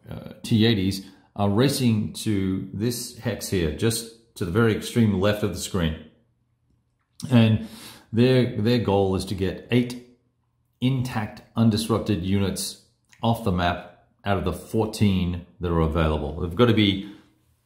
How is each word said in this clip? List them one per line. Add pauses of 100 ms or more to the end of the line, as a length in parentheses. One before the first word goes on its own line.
(100)
uh, (120)
T
eighties (300)
are
racing
to
this
hex
here,
just
to
the
very
extreme
left
of
the
screen. (1300)
And (440)
their,
their
goal
is
to
get
eight (600)
intact, (140)
undisrupted
units (400)
off
the
map (340)
out
of
the
fourteen (140)
that
are
available.
They've
got
to
be (540)